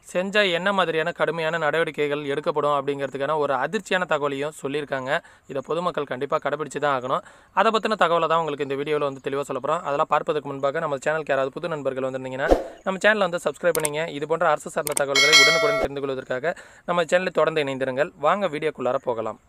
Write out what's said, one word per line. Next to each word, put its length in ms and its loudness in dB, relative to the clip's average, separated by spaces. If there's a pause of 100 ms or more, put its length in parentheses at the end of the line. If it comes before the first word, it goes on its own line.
(120)
செஞ்சா 300 2 (160)
என்ன 200 0
மாதிரியான 420 0
கடுமையான 440 0
நடவடிக்கைகள் 580 0 (120)
எடுக்கப்படும் 440 0
அப்படிங்கிறதுக்கான 680 -2
ஒரு 100 0 (100)
அதிர்ச்சியான 480 -2
தகவலையும் 500 -2
சொல்லியிருக்காங்க. 500 -4 (400)
இதை 180 -6
பொதுமக்கள் 420 -2
கண்டிப்பா 340 -2
கடைபிடிச்சு 400 -4
தான் 120 4
ஆகணும். 280 -2 (340)
அதை 160 6
பத்தின 300 0
தகவலை 280 4
தான் 100 4
உங்களுக்கு 260 -2
இந்த 120 -2
வீடியோல 280 0
வந்து 180 -10
தெளிவா 220 -2
சொல்லப் 180 -4
போறோம். 220 0
அதெல்லாம் 260 2
பார்ப்பதற்கு 380 -2
முன்பாக 320 -2
நம்ம 200 -2
சேனலுக்கு 300 0
யாராவது 220 0
புது 180 -4
நண்பர்கள் 340 -2
வந்திருந்தீங்கன்னா 400 -4 (380)
நம்ம 180 -2
சேனலை 220 4
வந்து 220 -4
சப்ஸ்கிரைப் 300 0
பண்ணுங்க. 240 -2 (140)
இது 160 -6
போன்ற 200 2
அரசு 240 -6
சார்ந்த 260 -4
தகவல்களை 400 4
உடனுக்குடன் 420 2
தெரிந்து 180 -4
கொள்வதற்காக 540 -4 (320)
நம்ம 220 0
சேனலை 300 2
தொடர்ந்து 240 2
இணைந்திருங்கள். 460 -2 (160)
வாங்க 280 2
வீடியோக்குள்ளார 440 -2 (100)
போகலாம். 400 -4